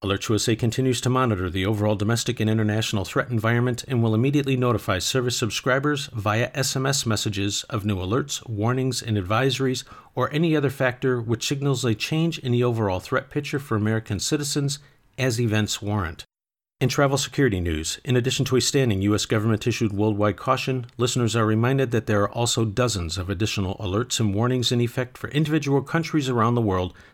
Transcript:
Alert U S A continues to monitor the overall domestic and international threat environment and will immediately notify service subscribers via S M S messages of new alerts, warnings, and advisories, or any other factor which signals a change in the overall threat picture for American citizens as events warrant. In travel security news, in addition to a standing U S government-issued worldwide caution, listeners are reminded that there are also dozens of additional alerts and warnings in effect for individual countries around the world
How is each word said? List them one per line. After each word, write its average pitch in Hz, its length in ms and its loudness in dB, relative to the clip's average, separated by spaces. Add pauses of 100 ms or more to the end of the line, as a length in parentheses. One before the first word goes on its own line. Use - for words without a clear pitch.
Alert 98 280 -2
U 110 60 4
S - 120 0
A 117 80 2
continues 127 460 0
to 123 80 0
monitor 120 400 2
the 92 160 -2
overall 104 320 2
domestic 117 420 0
and 107 100 2
international 110 540 0
threat - 260 -2
environment 120 560 0
and 123 160 0
will 113 140 4
immediately 135 400 2
notify 117 420 2
service 123 380 0
subscribers 135 800 0
via 110 400 0
S 135 200 -2
M 131 120 -2
S 139 200 0
messages 101 580 -2
of 104 200 -6
new 104 140 0
alerts, 107 520 -4
warnings, 120 520 -2
and 113 160 0
advisories, 131 680 0 (320)
or 127 180 -2
any 160 220 2
other 143 140 2
factor 127 520 0
which 113 240 -2
signals 139 380 0
a 117 100 2
change 160 460 -2
in 123 140 -2
the 120 100 4
overall 110 380 0
threat - 280 -4
picture 143 300 -4
for 117 160 -2
American 107 460 0
citizens 143 580 -2 (380)
as 127 200 0
events 107 440 0
warrant. 101 420 -4 (580)
In 131 60 2
travel 139 300 2
security 123 420 0
news, 80 460 -2
in 127 100 0
addition 127 300 2
to 127 100 0
a 120 60 4
standing 120 400 2
U 104 120 4
S 101 120 0
government-issued 113 680 0
worldwide 104 460 0
caution, 127 480 -2 (120)
listeners 120 380 0
are 113 100 4
reminded 120 460 2
that 113 140 0
there 104 160 2
are 101 100 0
also 120 320 0
dozens 101 540 0
of 90 120 -6
additional 98 520 -2
alerts 107 400 -2
and 101 120 2
warnings 120 380 2
in 120 80 2
effect 123 380 -2
for - 140 -10
individual 147 500 2
countries 156 480 -2
around 120 260 4
the 120 60 2
world 92 320 0 (200)